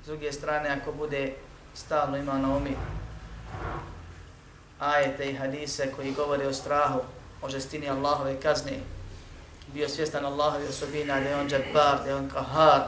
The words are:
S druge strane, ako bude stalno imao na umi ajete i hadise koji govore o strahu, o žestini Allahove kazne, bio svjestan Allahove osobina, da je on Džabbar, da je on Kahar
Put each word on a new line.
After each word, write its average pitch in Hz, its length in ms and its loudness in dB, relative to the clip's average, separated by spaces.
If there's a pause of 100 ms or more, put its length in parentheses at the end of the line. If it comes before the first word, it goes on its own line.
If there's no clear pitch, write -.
S - 20 -18
druge 147 280 -6
strane, 147 360 0
ako 143 220 -2
bude 139 420 -2 (400)
stalno 143 440 0
imao 139 200 0
na 135 180 2
umi 139 220 0 (2000)
ajete 139 500 2
i 135 60 -2
hadise 135 600 -2
koji 135 180 -4
govore 143 340 2
o 135 60 0
strahu, 143 460 2 (420)
o 139 80 -6
žestini 143 400 -4
Allahove 135 520 0
kazne, 139 380 0 (880)
bio 139 220 -2
svjestan 151 360 0
Allahove 143 440 2
osobina, 143 500 0
da 139 100 0
je 143 60 0
on 143 140 0
Džabbar, 139 540 4
da 135 60 -2
je 139 60 0
on 135 140 -2
Kahar 139 580 6